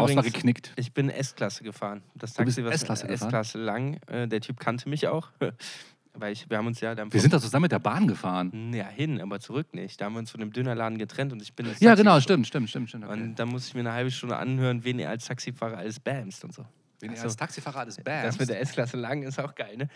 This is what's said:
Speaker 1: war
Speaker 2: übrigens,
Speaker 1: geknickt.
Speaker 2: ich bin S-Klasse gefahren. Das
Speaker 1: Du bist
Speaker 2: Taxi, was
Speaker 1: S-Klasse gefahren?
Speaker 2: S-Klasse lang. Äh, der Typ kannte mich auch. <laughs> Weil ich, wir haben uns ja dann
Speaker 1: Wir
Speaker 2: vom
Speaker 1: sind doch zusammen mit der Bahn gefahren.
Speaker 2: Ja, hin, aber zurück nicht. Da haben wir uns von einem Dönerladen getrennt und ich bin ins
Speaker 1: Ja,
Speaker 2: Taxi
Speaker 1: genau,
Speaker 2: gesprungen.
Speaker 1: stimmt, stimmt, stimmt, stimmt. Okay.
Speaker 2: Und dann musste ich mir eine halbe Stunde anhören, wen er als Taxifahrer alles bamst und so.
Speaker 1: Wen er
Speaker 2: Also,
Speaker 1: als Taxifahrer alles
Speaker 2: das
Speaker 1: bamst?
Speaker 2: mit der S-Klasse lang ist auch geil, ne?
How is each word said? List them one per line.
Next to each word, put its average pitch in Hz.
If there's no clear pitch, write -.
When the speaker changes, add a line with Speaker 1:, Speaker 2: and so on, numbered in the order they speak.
Speaker 1:
war 135
Speaker 2:
übrigens, 113
Speaker 1:
geknickt. -
Speaker 2:
ich 123
bin 139
S-Klasse -
gefahren. 104
Das 117
Speaker 1:
Du 123
bist 120
Speaker 2:
Taxi, 120
was 117
Speaker 1:
S-Klasse -
gefahren? 113
Speaker 2:
S-Klasse 113
lang. 120
Äh, 120
der 110
Typ -
kannte 123
mich 147
auch. 160
<laughs> -
Weil 107
ich, -
wir 110
haben 107
uns 117
ja 113
dann 107
Speaker 1:
Wir 107
Speaker 2:
vom -
Speaker 1:
sind 147
doch 143
zusammen 131
mit 170
der 107
Bahn 160
gefahren. 95
Speaker 2:
Ja, 104
hin, 131
aber 98
zurück 139
nicht. -
Da 101
haben 104
wir 113
uns 113
von 113
einem 107
Dönerladen 117
getrennt 131
und 110
ich -
bin 120
ins 113
Speaker 1:
Ja, 220
Speaker 2:
Taxi 214
Speaker 1:
genau, 202
Speaker 2:
gesprungen. 139
Speaker 1:
stimmt, 120
stimmt, 120
stimmt, -
stimmt. 110
Okay. 101
Speaker 2:
Und 113
dann 117
musste 123
ich -
mir 123
eine 117
halbe 123
Stunde 123
anhören, 123
wen 123
er 78
als 113
Taxifahrer 120
alles 110
bamst 117
und -
so. 120
Speaker 1:
Wen 110
er 113
Speaker 2:
Also, 113
Speaker 1:
als 113
Taxifahrer 143
alles 117
Speaker 2:
das -
Speaker 1:
bamst? 139
Speaker 2:
mit 131
der 107
S-Klasse 123
lang 127
ist 135
auch 135
geil, 107
ne? 135